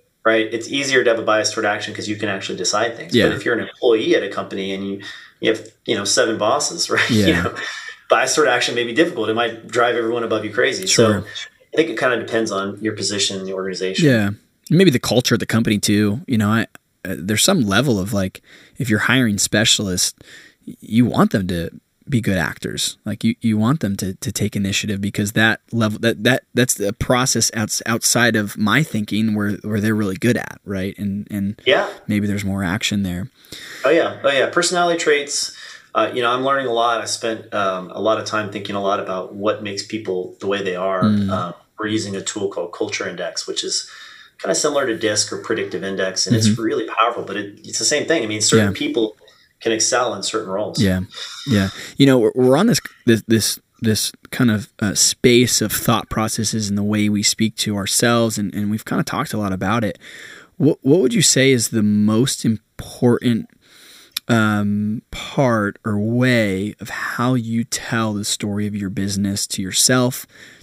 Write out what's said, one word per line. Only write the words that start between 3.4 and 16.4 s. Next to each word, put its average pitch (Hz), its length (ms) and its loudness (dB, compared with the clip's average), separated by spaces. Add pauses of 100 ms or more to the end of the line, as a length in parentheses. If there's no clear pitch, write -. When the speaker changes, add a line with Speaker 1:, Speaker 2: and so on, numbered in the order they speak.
Speaker 1:
you're 120 80 0
an 107 120 -2
employee 127 500 2
at 104 80 2
a 98 60 -4
company 98 440 -6
and 98 140 -6
you, 98 140 -6 (380)
you 117 140 2
have, - 140 -10 (180)
you 127 100 -2
know, 101 80 -4
seven 113 340 0
bosses, 117 520 -2
<laughs> - 60 -2
right? - 160 2
Speaker 2:
Yeah. 104 160 4
Speaker 1:
You 90 60 6
know, 87 220 -2 (540)
bias 120 260 4
toward 151 120 4
action 123 280 0
may 120 100 0
be 117 80 -6
difficult. 117 360 2
It 110 60 0
might 117 320 -4
drive 120 280 2
everyone 117 280 -2
above 107 200 -2
you 104 80 -6
crazy. 120 360 0
Speaker 2:
Sure. 107 340 4
Speaker 1:
So - 60 -10 (460)
I - 40 -8
think 160 140 4
it - 80 -6
kinda 127 180 2
depends 113 340 -2
on 98 300 -4
your 107 120 -2
position 98 460 -4
in 95 60 -8
the 95 80 -6
organization. 95 520 -2
Speaker 2:
Yeah. 110 260 4 (380)
Maybe 180 220 6
the 120 80 2
culture 120 360 2
of 104 40 2
the - 60 -6
company 110 340 2
too. 104 480 2
You 120 120 0
know, 104 100 2